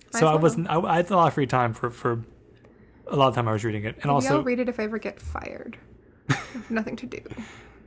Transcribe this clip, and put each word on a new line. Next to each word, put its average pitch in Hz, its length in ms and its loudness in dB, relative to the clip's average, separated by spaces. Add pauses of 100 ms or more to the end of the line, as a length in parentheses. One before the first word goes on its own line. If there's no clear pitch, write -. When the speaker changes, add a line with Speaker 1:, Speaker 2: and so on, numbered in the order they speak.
(120)
Speaker 1:
Might - 80 2
Speaker 2:
So 160 60 6
Speaker 1:
as 156 40 6
Speaker 2:
I 156 40 4
Speaker 1:
well. 156 40 4
Speaker 2:
wasn't, 165 320 2
I, 156 100 0
I 190 160 0
had 175 140 2
a 196 60 2
lot 170 120 6
of 131 60 -2
free 143 120 0
time 120 280 2
for, 120 160 -6
for 117 340 -2 (840)
a - 80 -2
lot 135 120 6
of 117 60 0
time 120 140 0
I 110 40 2
was 107 120 0
reading 107 200 -2
it. 113 120 -8
And - 80 -8
Speaker 1:
Maybe 147 60 2
Speaker 2:
also 262 280 4
Speaker 1:
I'll 294 60 0
read 247 160 0
it 240 80 -2
if 233 120 -6
I 214 40 -4
ever 214 140 -6
get 208 220 -10
fired. - 560 -12 (260)
Speaker 2:
<laughs> - 280 -12
Speaker 1:
I 139 40 2
have - 360 -10
nothing 220 260 -4
to 240 100 -12
do. - 140 -12 (680)